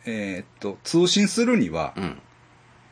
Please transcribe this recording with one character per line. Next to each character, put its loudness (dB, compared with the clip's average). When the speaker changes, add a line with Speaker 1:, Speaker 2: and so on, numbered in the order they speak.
Speaker 1:
え -6
ー -12
っ -16
と、 -6
通 4
信 4
す 0
る 2
に 2
は、 -4
Speaker 2:
う -8
ん。 -6